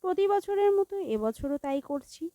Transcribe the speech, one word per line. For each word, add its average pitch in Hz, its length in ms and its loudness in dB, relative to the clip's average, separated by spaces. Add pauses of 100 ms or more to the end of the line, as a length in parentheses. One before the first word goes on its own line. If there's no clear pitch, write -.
প্রতি 381 320 2
বছরের 403 440 2
মতো 392 180 0 (200)
এবছরও 226 500 -2
তাই 277 160 -2 (100)
করছি। 285 320 -8 (120)